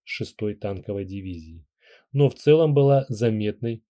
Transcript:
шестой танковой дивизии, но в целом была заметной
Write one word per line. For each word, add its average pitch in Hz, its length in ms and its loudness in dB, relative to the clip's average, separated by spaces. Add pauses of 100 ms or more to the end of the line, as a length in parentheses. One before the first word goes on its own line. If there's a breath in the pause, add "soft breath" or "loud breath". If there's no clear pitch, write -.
шестой - 520 -8
танковой 101 500 -8
дивизии, 90 580 -12 (480 soft breath)
но 139 160 2
в 120 60 0
целом 156 400 4
была 139 340 4
заметной 110 840 -4